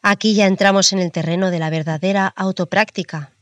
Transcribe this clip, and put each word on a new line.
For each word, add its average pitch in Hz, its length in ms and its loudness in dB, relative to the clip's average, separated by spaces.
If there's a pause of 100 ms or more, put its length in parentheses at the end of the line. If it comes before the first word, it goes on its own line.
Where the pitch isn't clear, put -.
Aquí 208 320 2
ya 202 120 4
entramos 196 460 4
en 190 80 -2
el 175 120 -2
terreno 175 380 -2
de 175 80 -2
la 160 100 -4
verdadera 165 600 -2
autopráctica 190 1120 -4